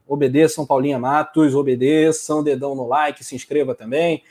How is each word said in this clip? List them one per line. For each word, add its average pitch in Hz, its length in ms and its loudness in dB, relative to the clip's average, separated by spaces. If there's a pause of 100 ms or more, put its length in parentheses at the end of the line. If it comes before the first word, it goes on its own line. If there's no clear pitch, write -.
obedeçam, 147 580 2
Paulinha 139 320 0
Matos, 147 560 0
obedeçam, 151 880 0
dedão 139 320 -2
no 131 140 -6
like, 147 360 -2
se - 120 -14
inscreva 131 400 -4
também. 147 560 -2